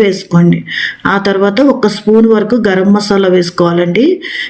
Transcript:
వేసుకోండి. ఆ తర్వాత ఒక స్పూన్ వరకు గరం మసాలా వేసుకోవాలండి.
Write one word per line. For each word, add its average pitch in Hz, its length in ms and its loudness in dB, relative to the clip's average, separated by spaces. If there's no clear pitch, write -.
వేసుకోండి. 175 560 0
ఆ - 20 0
తర్వాత 196 320 0
ఒక - 220 -2
స్పూన్ 220 380 2
వరకు 214 240 0
గరం 190 280 0
మసాలా 196 400 0
వేసుకోవాలండి. 175 680 0